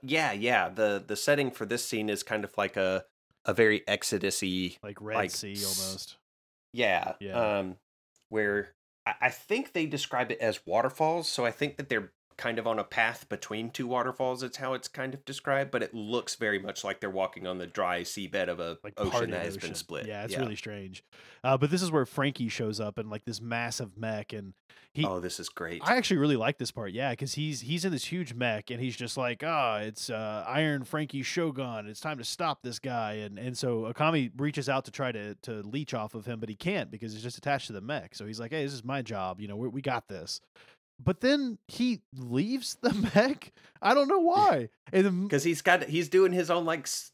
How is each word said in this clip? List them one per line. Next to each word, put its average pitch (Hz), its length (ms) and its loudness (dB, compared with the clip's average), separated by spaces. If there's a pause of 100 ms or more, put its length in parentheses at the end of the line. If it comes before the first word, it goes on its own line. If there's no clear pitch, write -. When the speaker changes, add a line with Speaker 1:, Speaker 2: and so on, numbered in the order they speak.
Speaker 1:
yeah, 143 300 2
yeah. 101 380 4
The, 101 360 2
the 104 100 -2
setting 143 360 4
for - 140 -6
this 117 200 -2
scene 107 240 -2
is 101 140 0
kind 107 200 -2
of - 140 -8
like 101 200 0
a, 95 280 2 (400)
a 104 80 2
very 107 340 6
Exodus-y, 92 960 0
Speaker 2:
Like 104 200 -12
Red 110 140 -4
Speaker 1:
like, 98 160 0
Speaker 2:
Sea, 101 220 -6
Speaker 1:
s-, 98 260 -2
Speaker 2:
almost. 95 380 -8 (560)
Speaker 1:
yeah, 104 460 2
Speaker 2:
Yeah. 104 400 0
Speaker 1:
um, 92 180 -4 (520)
where 104 460 0 (300)
I, - 160 -2
I 127 80 4
think - 440 -4
they 160 120 0
describe 131 460 -2
it - 80 -4
as 113 260 0
waterfalls, 156 600 2
so 123 180 0
I 117 60 2
think 147 260 -4
that 143 120 -10
they're 107 240 -2 (240)
kind 117 200 -2
of 113 80 -2
on 113 140 2
a 98 60 -2
path 117 420 0
between 110 420 -6
two 127 160 -6
waterfalls, 127 580 0
it's 127 120 -8
how 131 180 -4
it's 127 140 -6
kind 131 260 -6
of 139 120 -14
described, 139 460 -2
but 117 120 0
it - 100 -6
looks 113 420 -2
very 107 220 2
much 101 280 -6
like 98 160 -4
they're 104 80 -2
walking 92 360 -2
on 92 120 -4
the 87 100 -6
dry 87 360 0
seabed 92 440 -2
of 87 140 -2
a 85 200 -6
Speaker 2:
Like 104 140 -14
Speaker 1:
ocean 98 160 0
Speaker 2:
parted 104 220 0
Speaker 1:
that 87 100 -2
has 92 140 -6
Speaker 2:
ocean. 85 140 -6
Speaker 1:
been 73 40 -8
split. - 320 -8
Speaker 2:
Yeah, 104 160 -8
it's 117 120 -6
Speaker 1:
Yeah. - 40 -4
Speaker 2:
really 113 160 -2
strange. 98 480 -10 (400)
Uh, 131 140 6
but 139 120 4
this 180 120 4
is 175 100 0
where 143 140 6
Frankie 135 420 0
shows 107 320 -2
up 104 180 -4
in, 107 120 -6
like, 107 160 -8
this 110 160 -8
massive 117 560 -4
mech, 107 340 -4
and 101 220 -10 (400)
he 151 100 0
Speaker 1:
Oh, 95 160 0
this 87 220 -6
is - 80 -8
great. 85 340 -6
Speaker 2:
I 220 140 4
actually 196 180 2
really 143 220 4
like 110 200 0
this 120 140 -4
part, 101 220 -8
yeah, 123 200 -2
'cause 135 200 -6
he's, 151 260 -4
he's 156 240 -4
in 190 80 0
this 135 140 -2
huge 165 280 -4
mech, 117 380 0
and 120 100 -6
he's 127 140 -2
just 120 220 -6
like, 123 260 -2
"Ah, 135 360 2
it's, 107 300 -6
uh, 107 380 -4
Iron 143 380 2
Frankie 139 380 -4
Shogun. 127 680 -2
It's 107 100 -12
time 151 200 -6
to 113 40 -8
stop 156 400 -2
this 120 160 -6
guy." 113 360 -2
And, 104 220 -8
and 123 200 -6
so 120 240 0 (120)
Akami 151 460 2
reaches 143 300 -2
out 135 160 2
to 110 60 -16
try 127 200 -2
to, 104 300 -6
to 113 220 -8
leech 131 300 -6
off 110 220 -4
of 107 100 -8
him, 117 140 -6
but 110 80 -6
he 107 80 -6
can't 165 340 -2
because 107 220 -8
he's 107 120 -10
just 123 140 -8
attached 139 300 0
to 113 60 -10
the 98 80 -8
mech. 113 340 -8
So 104 100 -10
he's 107 140 -8
like, 117 120 -8
"Hey, 151 120 -2
this 139 100 -2
is 117 120 -10
my 135 160 -2
job. 98 400 -4
You 104 80 -8
know, 101 80 -8
we, 123 100 -4
we 131 140 -6
got 127 260 -2
this." 87 320 -8 (600)
But 175 200 2
then 262 380 4 (100)
he 247 320 0 (120)
leaves 135 680 0
the 240 120 4
<laughs> 208 220 2
mech. 254 380 4 (280)
I 214 120 6
don't 285 160 6
know 392 100 6
why. 339 480 6 (240)
And 190 140 8
then 190 240 2
Speaker 1:
'Cause 147 160 4
he's 165 160 2
got, 180 240 6
he's 160 240 0
doing 185 240 8
his 175 160 2
own, 170 160 4
like, 165 160 0
s-, - 320 -8